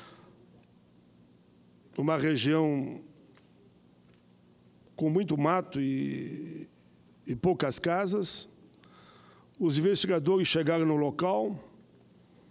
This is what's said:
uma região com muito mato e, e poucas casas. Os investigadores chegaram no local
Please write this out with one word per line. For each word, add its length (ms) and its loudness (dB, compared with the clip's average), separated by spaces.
uma 200 2
região 840 0
com 140 0
muito 280 0
mato 420 0
e, 880 -4
e 100 -6
poucas 440 0
casas. 680 -2
Os 200 2
investigadores 720 2
chegaram 380 2
no 120 2
local 600 0